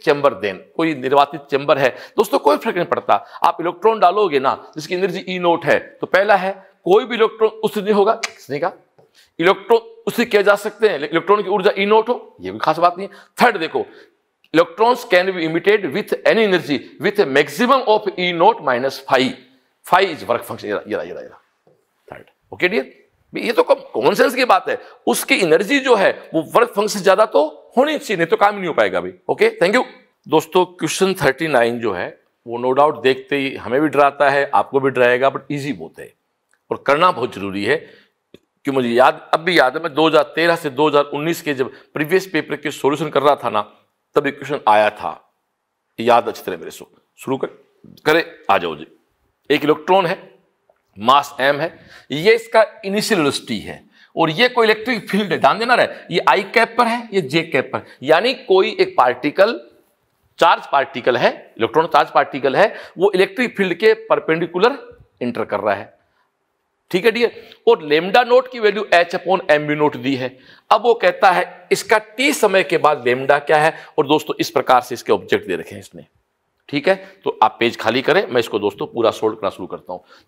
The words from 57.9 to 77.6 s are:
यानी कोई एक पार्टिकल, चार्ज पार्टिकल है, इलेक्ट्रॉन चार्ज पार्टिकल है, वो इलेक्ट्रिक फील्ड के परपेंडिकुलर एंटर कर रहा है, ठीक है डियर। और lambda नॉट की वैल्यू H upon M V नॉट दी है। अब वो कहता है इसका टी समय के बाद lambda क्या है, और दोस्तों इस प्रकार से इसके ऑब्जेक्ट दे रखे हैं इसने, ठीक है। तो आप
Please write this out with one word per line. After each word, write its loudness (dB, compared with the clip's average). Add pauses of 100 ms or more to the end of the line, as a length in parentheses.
यानी 2 (100)
कोई 2
एक 0
पार्टिकल, 2 (800)
चार्ज 2
पार्टिकल 0
है, 2 (280)
इलेक्ट्रॉन 0
चार्ज 2
पार्टिकल 0
है, 4 (240)
वो 2
इलेक्ट्रिक -2
फील्ड -2
के 4 (140)
परपेंडिकुलर 0 (440)
एंटर -6
कर -6
रहा 0
है, -12 (1000)
ठीक -4
है 4
डियर। -4 (260)
और 2
lambda 2
नॉट 2
की -12
वैल्यू 0 (120)
H 2
upon -2 (100)
M 4
V -2
नॉट 0
दी -4
है। -6 (420)
अब 2
वो 2
कहता 2
है 0 (280)
इसका 0
टी -2
समय 2
के -2
बाद 0
lambda 2
क्या 2
है, 2 (240)
और 2
दोस्तों 0
इस -4
प्रकार 2
से -10
इसके -4
ऑब्जेक्ट -2
दे -4
रखे -12
हैं -16
इसने, -20 (640)
ठीक -4
है। 4 (300)
तो -6
आप 2